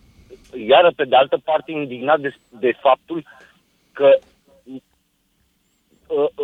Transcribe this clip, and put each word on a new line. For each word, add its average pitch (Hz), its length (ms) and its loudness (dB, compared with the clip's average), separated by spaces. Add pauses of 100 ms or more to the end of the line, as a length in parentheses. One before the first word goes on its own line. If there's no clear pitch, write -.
(680)
iară, 160 280 4
pe 156 100 -6
de 127 100 -2
altă 139 280 0
parte, 156 280 -6
indignat 143 480 -4
de, 139 160 -10 (240)
de 120 220 -2
faptul 151 420 0 (680)
că, - 180 2 (2000)
ă, 147 120 -2 (140)